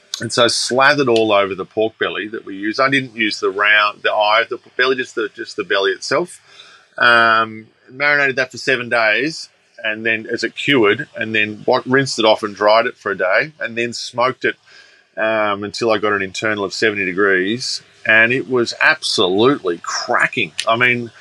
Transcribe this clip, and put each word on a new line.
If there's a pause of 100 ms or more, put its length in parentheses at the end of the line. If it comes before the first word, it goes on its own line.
(200)
And
so
slathered
all
over
the
pork
belly
that
we
use.
I
didn't
use
the
round,
the
eye
of
the (180)
belly,
just
the,
just
the
belly
itself. (580)
Um, (220)
marinated
that
for
seven
days, (340)
and
then
as
it
cured,
and
then
wa-,
rinsed
it
off
and
dried
it
for
a
day,
and
then
smoked
it, (600)
um,
until
I
got
an
internal
of
seventy
degrees, (220)
and
it
was
absolutely
cracking. (140)
I
mean,